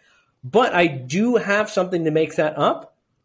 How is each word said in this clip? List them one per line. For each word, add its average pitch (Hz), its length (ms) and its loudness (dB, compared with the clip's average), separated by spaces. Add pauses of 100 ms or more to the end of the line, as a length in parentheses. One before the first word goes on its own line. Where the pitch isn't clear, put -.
(440)
But 214 300 2
I 175 140 4
do 151 480 -2
have 202 340 0
something 180 360 -2
to 156 40 0
make 156 280 0
that 151 200 0
up. 220 400 -2 (280)